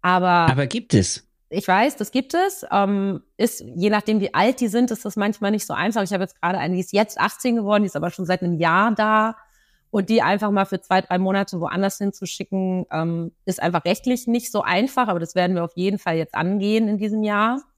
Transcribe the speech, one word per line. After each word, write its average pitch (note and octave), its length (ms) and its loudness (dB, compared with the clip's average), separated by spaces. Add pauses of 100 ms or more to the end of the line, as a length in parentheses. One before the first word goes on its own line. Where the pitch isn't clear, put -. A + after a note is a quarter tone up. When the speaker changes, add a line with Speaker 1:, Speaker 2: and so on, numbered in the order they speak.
Speaker 1:
Aber F3+ 480 4
Speaker 2:
Aber C3+ 160 0
gibt - 280 -4
es? - 340 2 (220)
Speaker 1:
ich F#3 180 -6
weiß, G#3 260 4
das - 160 -8
gibt C4 240 -2
es. F#4 380 0
Ähm, G3 500 0 (140)
ist, - 280 -2 (120)
je F3+ 120 0
nachdem, G#3+ 320 0
wie - 140 -4
alt A#3+ 260 2
die A#3+ 80 0
sind, A#3+ 220 2
ist G#3+ 140 -8
das G#3 100 -8
manchmal G#3 380 -2
nicht G#3+ 120 -2
so - 100 -8
einfach. G#3 280 0
Ich F#3+ 100 -2
habe F#3+ 120 0
jetzt - 180 -12
gerade F3+ 160 0
eine, D#3+ 160 -2
die F3+ 60 0
ist - 120 -6
jetzt G#3 280 0
achtzehn A#3 340 0
geworden, G#3 300 2
die - 20 0
ist F3 100 -6
aber D#3+ 140 -2
schon F#3 160 -6
seit F3+ 160 0
einem F3 160 0
Jahr F3 380 4
da. G#3+ 400 2 (540)
Und G3+ 200 0
die A3+ 120 6
einfach G3+ 280 2
mal G3 160 2
für F#3 140 -6
zwei, F#3+ 200 2
drei F3+ 180 -2
Monate F#3+ 420 0
woanders G3 380 -2
hinzuschicken, F#3+ 920 -4
ähm, E3 420 -4 (140)
ist - 160 -4
einfach E3+ 220 -2
rechtlich A#3+ 420 -2
nicht A#3 260 -2
so G#3 100 -2
einfach, A3+ 460 0
aber F3 100 0
das E3 160 -8
werden F3+ 220 2
wir E3+ 80 -2
auf E3 120 -10
jeden F#3+ 220 -2
Fall E3 180 -2
jetzt D#3+ 180 -4
angehen G#3 540 0
in G#3 100 -2
diesem G#3+ 240 -2
Jahr. G#3+ 400 0 (160)